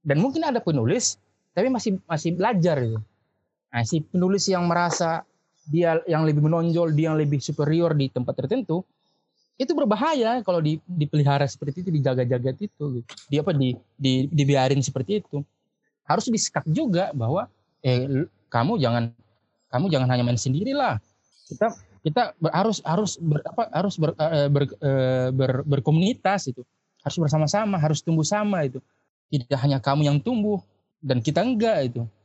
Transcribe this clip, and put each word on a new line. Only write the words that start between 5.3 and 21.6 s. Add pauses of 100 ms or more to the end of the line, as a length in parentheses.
dia
yang
lebih
menonjol,
dia
yang
lebih
superior
di
tempat
tertentu, (680)
itu
berbahaya
kalau
di-,
dipelihara
seperti
itu,
dijaga-jaga
itu,
gitu. (160)
Di
apa,
di-, (240)
di-,
dibiarin
seperti
itu. (640)
Harus
disekap
juga
bahwa, (320)
eh,
l-, (180)
kamu
jangan, (640)
kamu
jangan
hanya
main
sendirilah. (460)
Kita, (320)